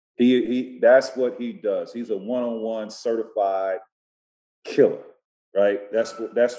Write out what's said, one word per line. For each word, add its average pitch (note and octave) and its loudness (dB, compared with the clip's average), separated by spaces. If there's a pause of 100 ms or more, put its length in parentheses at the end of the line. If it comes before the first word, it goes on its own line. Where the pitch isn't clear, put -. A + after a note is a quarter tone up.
(160)
He, B2 4
he, B2+ -6
that's C3 6
what B2 -2
he A#2+ -8
does. F#2+ -4
He's A#2 -8
a G#2 -2
one-on-one A2+ -6
certified G2 -2 (840)
killer, - 2 (540)
right? G2+ 2 (100)
That's A2+ -2
what, A2+ -8
that's A#2+ 2